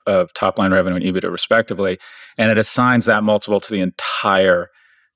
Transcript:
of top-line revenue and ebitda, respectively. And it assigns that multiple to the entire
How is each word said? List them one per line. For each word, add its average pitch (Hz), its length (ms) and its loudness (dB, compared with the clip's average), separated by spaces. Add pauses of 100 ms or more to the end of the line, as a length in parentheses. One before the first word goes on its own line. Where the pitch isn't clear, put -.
of 92 260 0
top-line 98 400 0
revenue 92 240 2
and 87 80 -4
ebitda, 90 260 -2
respectively. 95 680 -2 (400)
And 113 120 2
it 107 60 2
assigns 123 480 0
that 107 180 2
multiple 104 380 0
to - 100 -14
the 101 100 -4
entire 95 880 0 (480)